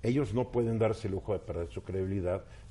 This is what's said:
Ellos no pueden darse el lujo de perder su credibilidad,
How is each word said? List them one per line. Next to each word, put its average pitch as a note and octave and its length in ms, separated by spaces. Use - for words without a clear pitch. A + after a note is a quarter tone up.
Ellos A#2+ 300
no A#2+ 180
pueden A2+ 260
darse G#2+ 300
el F#2+ 60
lujo G2 200
de F#2 60
perder E2+ 300
su - 140
credibilidad, F#2+ 600